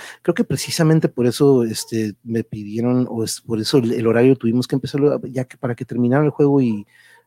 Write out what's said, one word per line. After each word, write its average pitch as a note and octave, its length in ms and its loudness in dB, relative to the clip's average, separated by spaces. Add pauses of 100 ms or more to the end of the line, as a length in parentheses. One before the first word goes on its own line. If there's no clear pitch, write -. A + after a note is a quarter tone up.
(240)
Creo F3 100 0
que A#3 100 0
precisamente D#3 640 0
por B2 180 0
eso, C3 360 4
este, A2 600 -4
me A2+ 200 -4
pidieron, A2+ 640 -2
o A2+ 140 -4
es, - 180 -8
por A2 180 -4
eso B2 180 0
el, A#2 160 2
el A2+ 140 0
horario A#2+ 280 4
tuvimos A#2+ 320 -2
que D3 80 -4
empezarlo, C#3 520 0
ya B2+ 180 -6
que - 120 -20
para A#2+ 180 -6
que - 100 -12
terminara B2 400 0
el C#3+ 60 0
juego, C#3+ 300 2
y G#2+ 260 -2 (380)